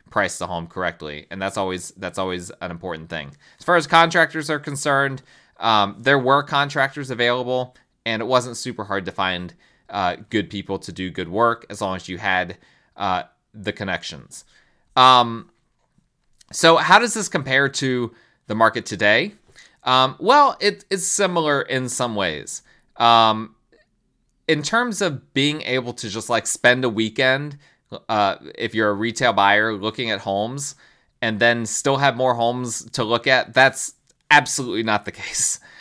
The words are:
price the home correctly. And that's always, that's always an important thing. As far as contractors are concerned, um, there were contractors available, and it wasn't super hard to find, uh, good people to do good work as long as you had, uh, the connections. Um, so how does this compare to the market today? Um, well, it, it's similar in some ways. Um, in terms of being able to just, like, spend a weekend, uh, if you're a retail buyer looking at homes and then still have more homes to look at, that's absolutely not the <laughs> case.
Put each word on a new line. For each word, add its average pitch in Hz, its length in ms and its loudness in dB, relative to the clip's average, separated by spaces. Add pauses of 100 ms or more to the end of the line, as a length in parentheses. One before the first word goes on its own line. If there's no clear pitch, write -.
price 98 300 -2
the 87 80 -6
home 85 200 -8
correctly. 82 640 -8
And 95 120 -10
that's 98 140 -6
always, 92 360 -4
that's 92 260 -10
always 90 320 -6 (120)
an 90 80 -8
important 85 400 -12
thing. 71 240 -12 (240)
As - 60 -20
far 175 120 2
as 156 100 0
contractors 165 640 2
are 151 120 -4
concerned, 139 640 -2 (360)
um, 101 400 2
there 135 200 2
were 135 240 4
contractors 139 680 -2
available, 123 680 -2 (300)
and 113 160 -4
it 110 40 -4
wasn't 123 300 0
super 113 280 -10
hard 98 200 -4
to 90 80 -8
find, 90 420 -6 (360)
uh, 92 260 -2 (140)
good 101 180 -2
people 98 300 -8
to - 140 -14
do 92 180 -8
good 82 180 -8
work 113 400 0
as 101 120 -14
long 95 160 -4
as 87 120 -14
you 90 100 -10
had, 92 380 -2 (400)
uh, 92 280 -2 (280)
the 104 200 -8
connections. 85 720 -10 (520)
Um, 123 540 6 (1000)
so 165 260 6
how 175 220 6
does 233 160 0
this 208 140 -4
compare 135 400 0
to 127 460 -4 (380)
the 107 40 -2
market 113 280 4
today? 110 480 2 (520)
Um, 131 360 2
well, 269 400 4
it, - 300 -2
it's 185 160 -4
similar 165 560 0
in 127 260 -4
some 120 260 -4
ways. 80 480 -4 (360)
Um, 113 580 4 (880)
in 151 160 0
terms 226 380 -4
of 156 320 -4
being 147 300 0
able 123 320 -4
to - 160 -10
just, 110 180 -8
like, 117 180 0
spend 123 380 2
a 123 60 0
weekend, 131 640 -2 (540)
uh, 104 260 0 (200)
if 107 180 -6
you're 107 160 2
a 101 40 -2
retail 113 380 0
buyer 104 400 4
looking 110 380 -6
at 101 100 -4
homes 113 540 -6 (480)
and 110 180 -2
then 117 240 4
still 139 320 -2
have 139 180 2
more 123 200 0
homes 117 560 -4
to - 140 -6
look 117 220 0
at, 127 280 2
that's 131 400 2 (360)
absolutely 120 520 2
not 110 240 0
the 101 60 -10
<laughs> - 100 -18
case. - 360 -4 (220)